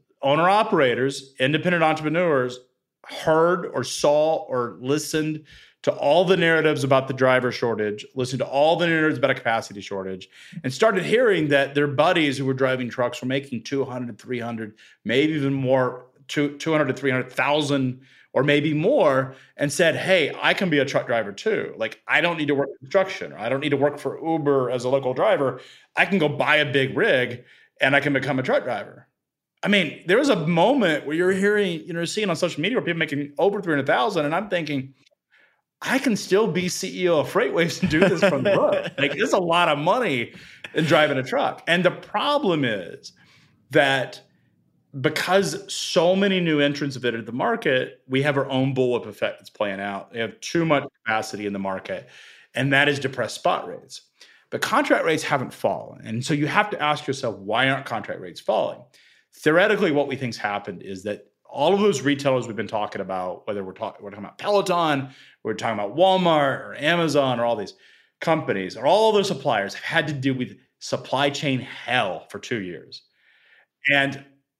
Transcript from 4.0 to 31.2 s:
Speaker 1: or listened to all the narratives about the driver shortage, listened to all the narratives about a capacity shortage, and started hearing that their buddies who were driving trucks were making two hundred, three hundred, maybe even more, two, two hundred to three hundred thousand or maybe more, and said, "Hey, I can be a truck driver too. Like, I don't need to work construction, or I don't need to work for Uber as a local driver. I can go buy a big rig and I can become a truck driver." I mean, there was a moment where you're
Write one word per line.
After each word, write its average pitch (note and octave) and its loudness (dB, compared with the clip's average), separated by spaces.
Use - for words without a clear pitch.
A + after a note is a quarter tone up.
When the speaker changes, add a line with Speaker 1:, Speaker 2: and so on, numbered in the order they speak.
Speaker 1:
or A#2+ -4
listened D3+ -2
to - 2
all D#3 4
the F#3 4
narratives D#3 4
about C3 4
the C#3 -4
driver B2+ 4
shortage, G#2+ -2
listened B2+ -4
to A#2+ -4
all D3 4
the E3+ 0
narratives D#3 2
about C3+ 2
a B2+ 0
capacity A2+ -4
shortage, F#2+ -10
and C3 -4
started G3 2
hearing F#3+ 2
that C#3 2
their D3 2
buddies D3 2
who C#3 -4
were C3 0
driving B2+ -2
trucks A#2+ -4
were B2+ -6
making C3+ -4
two C#3 -4
hundred, B2 -10
three A#2+ -8
hundred, A2 -8
maybe C#3+ 2
even C#3 0
more, B2+ 0
two, C#3+ -2
two D#3+ -4
hundred D3+ 2
to C3 0
three C3+ -2
hundred B2+ -2
thousand C3+ 0
or B2+ 2
maybe D3 2
more, D3+ 2
and C#3+ -2
said, D#3+ 2
"Hey, E3+ 2
I D#3+ 4
can F#3 0
be D3 2
a C3 4
truck C3 -2
driver A2 0
too. E3 -4
Like, A2 -6
I C#3 2
don't E3+ 2
need D3+ -2
to C#3+ 2
work C#3 0
construction, C3+ -2
or C#2 -14
I G#2+ -4
don't C3+ -2
need D3+ -4
to C#3 2
work C#3+ 0
for A#2+ -8
Uber C#3+ 0
as A#2+ -2
a B2+ -2
local B2+ 0
driver. D3 0
I E3+ 6
can F#3 2
go D3+ 4
buy C3 2
a D3 2
big C3+ 0
rig C3 0
and C3+ 4
I C#3 4
can C#3+ 0
become C3+ 0
a C3 0
truck C#3+ 0
driver." - -8
I F3 -2
mean, F#3 2
there F#3 4
was C#4+ 4
a E3+ 0
moment E3+ 2
where D3+ -4
you're F3+ 2